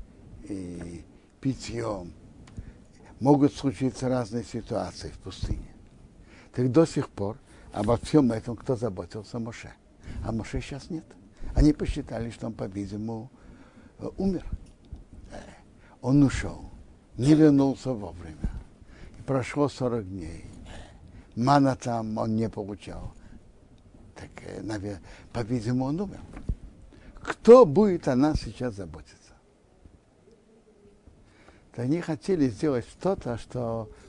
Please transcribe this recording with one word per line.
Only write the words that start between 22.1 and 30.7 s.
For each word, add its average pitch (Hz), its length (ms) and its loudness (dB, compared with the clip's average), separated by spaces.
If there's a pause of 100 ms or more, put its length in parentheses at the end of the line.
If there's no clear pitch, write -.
он 113 180 0
не 110 120 2
получал. 95 640 -10 (1000)
Так, - 160 -16 (160)
э, 98 160 -10
наве-, 101 380 -8 (320)
по-видимому, 120 540 -2
он 151 140 -2
умер. 202 200 -8 (1000)
Кто - 460 10
будет 175 420 2
о 131 80 4
нас 147 240 2
сейчас 120 340 -6
заботиться? 82 420 -14 (2500)